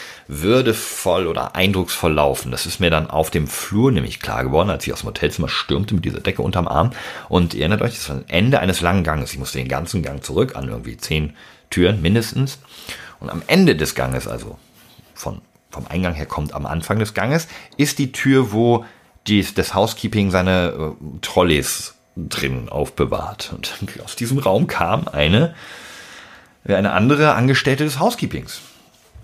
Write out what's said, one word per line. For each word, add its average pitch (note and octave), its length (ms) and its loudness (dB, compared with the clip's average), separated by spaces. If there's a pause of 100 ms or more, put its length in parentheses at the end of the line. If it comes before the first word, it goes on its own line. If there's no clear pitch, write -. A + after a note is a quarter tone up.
(260)
würdevoll F#2+ 1000 0
oder - 280 -4
eindrucksvoll F#2 580 2
laufen. C#2+ 380 0
Das - 160 -6
ist - 140 -6
mir E2+ 100 4
dann D#2+ 200 0
auf D#2 200 0
dem D#2 160 0
Flur A#2+ 460 2
nämlich - 280 -2
klar - 220 -4
geworden, F#2+ 280 2
als C#2+ 160 -4
ich A#1+ 60 -4
aus - 80 -8
dem A#1+ 80 -8
Hotelzimmer - 400 -2
stürmte - 460 -2
mit E2+ 100 2
dieser - 160 -4
Decke - 220 -2
unterm E2+ 240 0
Arm. E2+ 240 2 (380)
Und F2 260 2
ihr - 60 -2
erinnert F2+ 220 2
euch, A2+ 120 0
das - 140 -10
war C#2 80 -6
das - 120 -8
Ende B2+ 320 4
eines F#2 200 0
langen F2 240 4
Ganges. D#2 280 -2
Ich C2+ 60 -12
musste C#2 200 -6
den B1+ 100 -4
ganzen C#2 340 -2
Gang C#2 220 -8
zurück B2 320 0
an C2 120 -6
irgendwie A#2 280 -10
zehn - 380 -2 (360)
Türen G#2+ 320 4
mindestens. A#2 560 0 (600)
Und - 100 -12
am E2+ 160 -8
Ende D#3+ 300 6
des D2+ 180 -2
Ganges, B1+ 320 -2
also - 320 -10 (560)
von, - 260 -10 (300)
vom - 160 -12
Eingang F2 280 -2
her D2+ 120 -6
kommt - 280 -6
am C#2+ 120 -6
Anfang E2 320 -2
des G#2+ 160 -2
Ganges, C3+ 320 0 (300)
ist C#3+ 220 0
die C#3 140 0
Tür, C3 400 4
wo A#2 320 4 (420)
die, G2+ 280 4
das - 200 -2
Housekeeping G#2 560 0
seine, F2+ 720 0
äh, D#2 220 -14
Trolleys - 720 0 (220)
drin C2+ 520 -6
aufbewahrt. - 840 -4
Und - 180 -10 (160)
<laughs> - 160 -14
aus - 120 -14
diesem B2 220 0
Raum F#2+ 280 2
kam G2+ 420 -2
eine, G2+ 460 2 (1120)
eine G2 260 2
andere C#3+ 420 6
Angestellte C3 500 2
des C#3 140 -2
Housekeepings - 640 -2 (640)